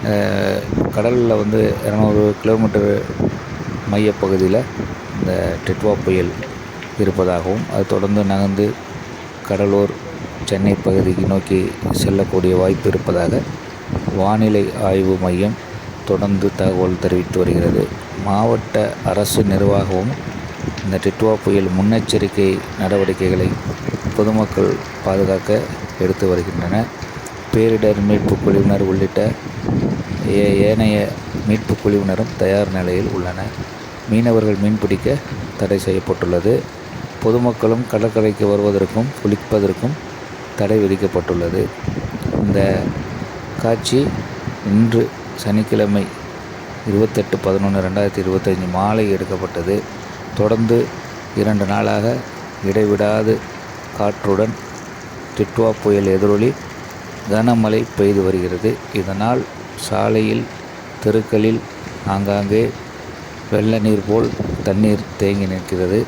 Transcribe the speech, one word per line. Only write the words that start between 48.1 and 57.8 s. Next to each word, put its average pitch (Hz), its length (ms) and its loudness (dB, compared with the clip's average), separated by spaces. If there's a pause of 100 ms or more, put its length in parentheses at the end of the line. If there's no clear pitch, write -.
இருபத்தஞ்சு 92 500 0
மாலை 104 380 2
எடுக்கப்பட்டது. 92 680 -2 (600)
தொடர்ந்து 110 420 4 (580)
இரண்டு 104 300 2
நாளாக 104 400 0 (580)
இடைவிடாது 104 720 2 (600)
காற்றுடன் 104 580 0 (800)
டிட்வா 113 420 2
புயல் 101 300 4
எதிரொலி 104 440 4 (760)
கனமழை 110 580 2 (100)